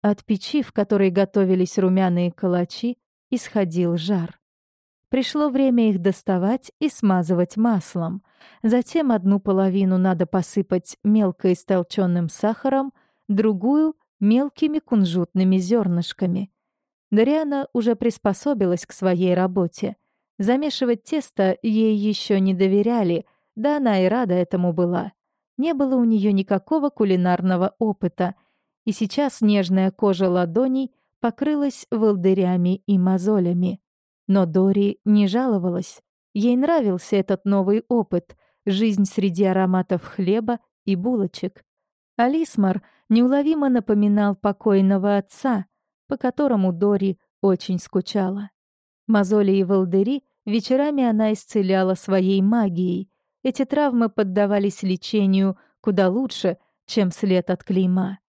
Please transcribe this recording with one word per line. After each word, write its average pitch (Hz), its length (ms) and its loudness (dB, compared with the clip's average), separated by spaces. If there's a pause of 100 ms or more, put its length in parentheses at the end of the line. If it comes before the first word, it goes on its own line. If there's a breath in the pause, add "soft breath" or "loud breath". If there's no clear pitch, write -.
От 208 240 -2
печи, 226 380 -2
в - 100 -12
которой 202 380 0
готовились 185 640 0
румяные 185 540 0
калачи, 180 680 -4 (320)
исходил 175 680 -2
жар. 170 440 -4 (680)
Пришло 294 400 -2
время 247 420 2
их 185 80 -2
доставать 190 800 -2
и 302 100 -2
смазывать 180 680 0
маслом. 196 680 -2 (400 soft breath)
Затем 247 480 0
одну 196 280 2
половину 190 600 0
надо 185 260 0
посыпать - 800 -4
мелко 202 500 2
истолчённым 175 760 -2
сахаром, 269 640 -2 (340)
другую — 220 680 0 (240)
мелкими 277 600 0
кунжутными 185 760 0
зёрнышками. 185 920 -2 (640)
Дариана 277 640 0
уже 233 220 0
приспособилась 202 920 -2
к - 40 -14
своей 180 440 0
работе. 185 640 -2 (420)
Замешивать 247 640 -2
тесто 202 580 -2
ей 220 340 2
ещё 202 440 -2
не 190 160 2
доверяли, 196 720 0 (300)
да 285 220 0
она 214 260 2
и 185 40 4
рада 220 260 0
этому 180 400 -2
была. 175 380 -2 (460)
Не 311 180 -2
было 262 200 0
у 247 100 2
неё 214 260 2
никакого 202 580 0
кулинарного 185 880 0
опыта — 190 560 -4 (520)
и 226 60 -2
сейчас 254 500 -2
нежная 190 500 2
кожа 190 360 0
ладоней 226 640 0 (280)
покрылась 285 720 -2
волдырями 190 960 2
и 196 100 2
мозолями. 185 840 0 (480)
Но 190 180 4
Дори 196 600 0
не 208 220 4
жаловалась. 185 760 -2 (320)
Ей 240 220 2
нравился 247 600 0
этот 190 280 -2
новый 202 440 0
опыт — 196 480 -2 (280)
жизнь 202 400 0
среди 190 380 0
ароматов 185 600 0
хлеба 220 560 -2 (260)
и 196 100 0
булочек. 190 680 -4 (540)
Алисмар 233 640 0 (280 soft breath)
неуловимо 277 600 2
напоминал 208 640 2
покойного 196 840 2
отца, 196 480 -4 (420)
по 277 100 -6
которому 247 540 0
Дори 196 480 0 (220)
очень 185 380 0
скучала. 196 720 -4 (580)
Мозоли 202 440 2
и 196 120 2
волдыри 190 600 0 (220)
вечерами 262 580 0
она 220 300 2
исцеляла 190 600 0
своей 190 460 0
магией. 190 680 0 (340)
Эти 262 220 -2
травмы 254 440 0
поддавались 202 760 -2
лечению 190 720 0 (240 soft breath)
куда 190 280 2
лучше, 196 480 -4 (280)
чем 190 260 0
след 185 380 0
от 180 140 -4
клейма. 185 560 -2 (140)